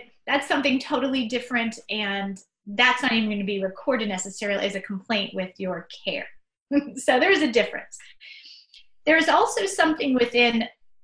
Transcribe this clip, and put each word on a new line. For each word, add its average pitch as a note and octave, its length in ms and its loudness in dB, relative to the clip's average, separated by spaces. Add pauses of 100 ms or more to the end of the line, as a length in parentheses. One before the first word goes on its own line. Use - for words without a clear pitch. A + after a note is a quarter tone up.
(280)
That's C#4+ 200 0
something C#4 300 2
totally C4 500 -2
different, A#3 520 -4 (100)
and G3 500 -4 (280)
that's A#3+ 340 2
not B3+ 120 0
even A3 180 2
gonna G3+ 140 -4
be G3 180 -2
recorded G#3+ 460 -2
necessarily G3 540 -4
as G3+ 120 -2
a F#3+ 60 -6
complaint G3 520 -4
with F#3 240 -6
your F3+ 300 -6 (180)
care. - 220 -6 (440)
<laughs> C#4+ 260 0
So B3+ 220 2
there F4+ 120 4
is D4+ 100 4
a C4+ 100 2
difference. - 460 -2 (1080)
There D#4+ 100 6
is D#4+ 100 2
also G4 380 2
something D#4 480 2
within A#3+ 520 2 (380)